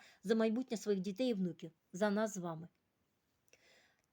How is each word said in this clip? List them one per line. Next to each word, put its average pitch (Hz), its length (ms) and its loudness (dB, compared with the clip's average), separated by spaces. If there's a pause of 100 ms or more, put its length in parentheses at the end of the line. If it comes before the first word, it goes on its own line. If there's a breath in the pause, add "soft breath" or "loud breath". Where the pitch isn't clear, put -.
(240 loud breath)
за 208 120 2
майбутнє 226 420 2
своїх 202 240 0
дітей 208 280 0
і 233 40 4
внуків, 175 380 -2 (220)
за 202 160 2
нас 214 240 0
з 202 40 -10
вами. 170 300 -6 (1500 soft breath)